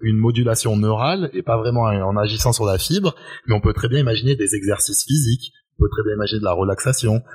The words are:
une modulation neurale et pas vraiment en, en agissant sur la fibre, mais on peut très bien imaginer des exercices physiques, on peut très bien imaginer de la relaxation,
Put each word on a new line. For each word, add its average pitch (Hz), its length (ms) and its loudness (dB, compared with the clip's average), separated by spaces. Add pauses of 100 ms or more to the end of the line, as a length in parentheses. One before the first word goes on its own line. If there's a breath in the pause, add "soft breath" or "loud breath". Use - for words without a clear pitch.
une 110 160 2
modulation 113 580 2
neurale 123 580 0
et 185 100 -4
pas 113 140 0
vraiment 120 260 0
en, 104 180 2
en 98 160 0
agissant 107 360 0
sur 113 120 -2
la 95 140 2
fibre, 180 340 -2 (320 loud breath)
mais 117 80 0
on 101 80 0
peut 107 120 4
très - 160 -2
bien 131 100 0
imaginer 123 360 0
des 104 200 0
exercices 101 480 -2
physiques, 131 480 0 (260 soft breath)
on - 60 4
peut 101 80 2
très 110 120 -4
bien 107 120 -2
imaginer 104 240 -2
de 104 60 -4
la 92 80 0
relaxation, 107 680 0 (140 loud breath)